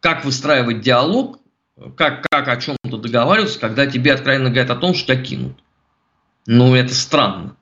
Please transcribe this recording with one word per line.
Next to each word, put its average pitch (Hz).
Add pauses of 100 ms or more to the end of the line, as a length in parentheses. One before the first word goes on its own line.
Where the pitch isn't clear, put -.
Как 156
выстраивать 127
диалог, 139 (560)
как, 143
как 135
о 120
чем-то 127
договариваться, 123
когда 120
тебе 127
откровенно 135
говорят 127
о 123
том, 180
что -
тебя 131
кинут? 131 (920)
Ну, 123
это 127
странно. 98